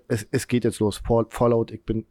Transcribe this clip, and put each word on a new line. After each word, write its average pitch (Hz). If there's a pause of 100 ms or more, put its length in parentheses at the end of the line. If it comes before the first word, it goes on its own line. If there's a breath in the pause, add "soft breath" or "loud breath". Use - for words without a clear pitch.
es, 107
es -
geht 120
jetzt 113
los. 104
Fall-, 117
Fallout, 117
ich -
bin 110